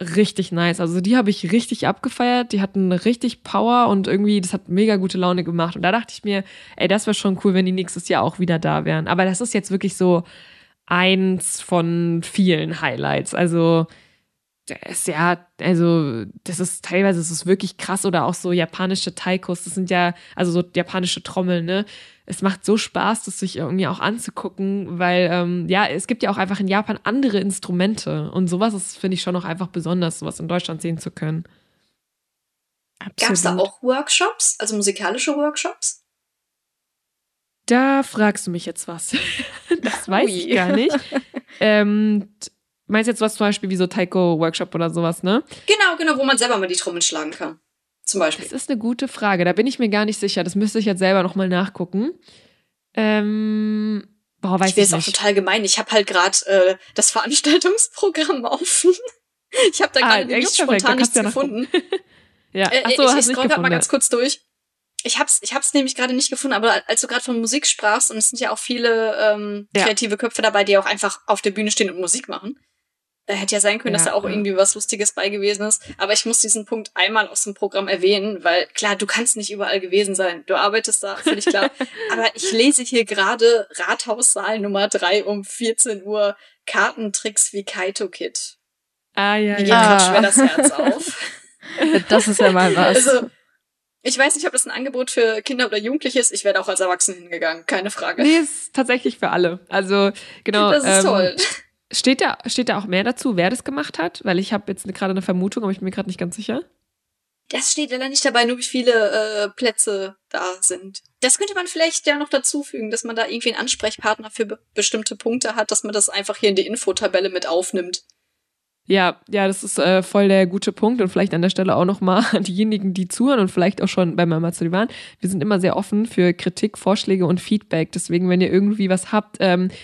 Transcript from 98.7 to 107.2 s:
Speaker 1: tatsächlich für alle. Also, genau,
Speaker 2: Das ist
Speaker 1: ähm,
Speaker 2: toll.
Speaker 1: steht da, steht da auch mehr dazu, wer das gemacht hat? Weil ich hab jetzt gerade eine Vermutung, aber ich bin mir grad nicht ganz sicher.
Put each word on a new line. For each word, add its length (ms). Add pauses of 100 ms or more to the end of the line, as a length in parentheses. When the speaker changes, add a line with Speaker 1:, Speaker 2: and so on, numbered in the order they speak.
Speaker 1:
tatsächlich 460
für 120
alle. 280 (100)
Also, 440 (320)
genau, 260
Speaker 2:
Das 140
ist 200
Speaker 1:
ähm, 0
Speaker 2:
toll. 320 (560)
Speaker 1:
steht 280
da, 260
steht 220
da 100
auch 80
mehr 160
dazu, 340
wer 140
das 140
gemacht 340
hat? 260
Weil 140
ich 140
hab 160
jetzt 260
gerade 160
eine 120
Vermutung, 420
aber 80
ich 80
bin 60
mir 40
grad 160
nicht 140
ganz 160
sicher. 240 (880)